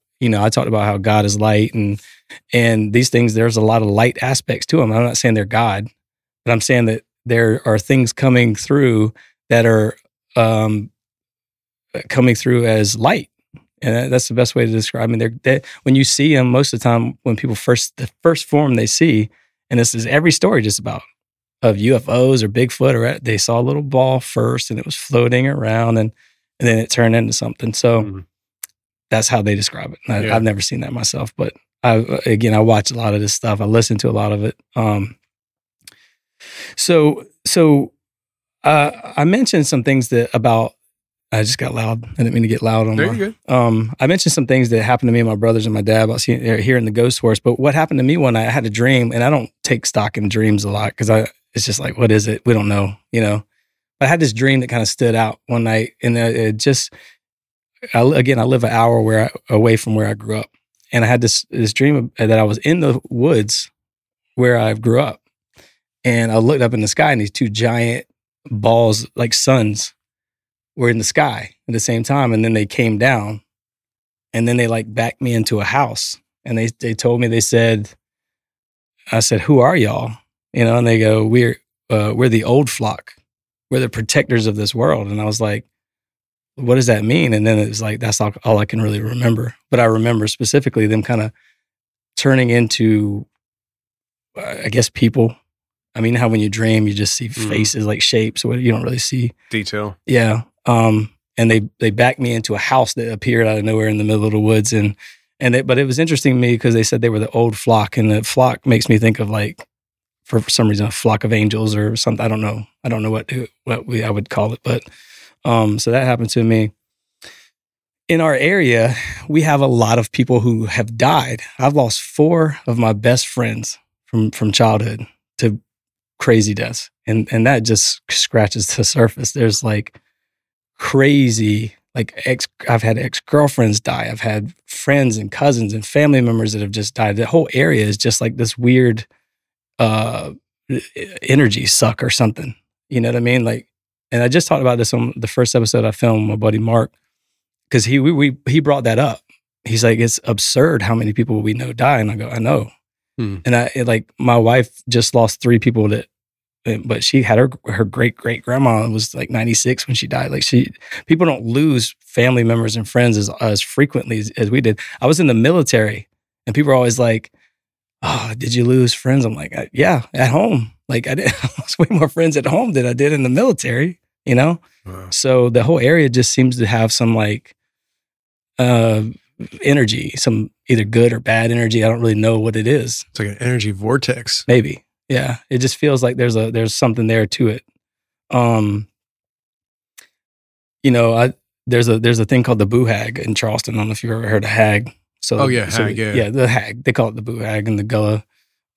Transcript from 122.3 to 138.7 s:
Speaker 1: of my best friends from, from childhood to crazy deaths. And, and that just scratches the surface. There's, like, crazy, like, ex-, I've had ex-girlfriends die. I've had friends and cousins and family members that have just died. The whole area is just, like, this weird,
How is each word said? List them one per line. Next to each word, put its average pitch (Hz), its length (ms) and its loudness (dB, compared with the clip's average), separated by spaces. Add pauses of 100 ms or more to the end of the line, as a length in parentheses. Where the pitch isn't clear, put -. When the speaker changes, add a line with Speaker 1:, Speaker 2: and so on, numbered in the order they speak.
Speaker 1:
of 117 100 -2
my 110 160 2
best 120 340 0
friends 110 500 -6 (280)
from, 110 260 0
from 110 220 -2
childhood 110 520 0 (340)
to 107 200 0 (600)
crazy 110 340 2
deaths. - 360 -8 (160)
And, 110 280 -2
and 113 120 0
that 131 180 2
just - 460 -2
scratches - 680 -2
the 113 80 0
surface. 120 480 -2
There's, 113 280 0
like, 107 380 -6 (800)
crazy, 117 1000 2 (200)
like, 117 180 -6 (120)
ex-, 127 220 -4 (200)
I've 113 160 0
had 113 140 0
ex-girlfriends 127 800 0
die. - 320 -6
I've 110 100 -10
had 107 320 -4 (120)
friends 135 520 0
and 104 140 -8
cousins 117 420 0
and 107 120 -8
family 143 360 2
members 113 320 0
that 104 80 -4
have 101 100 -6
just 104 220 -6
died. 107 220 -2
The 117 100 -2
whole 165 280 0
area 131 320 2
is 104 120 -2
just, - 240 -2
like, 117 160 -4
this 113 200 -4
weird, 123 480 2 (760)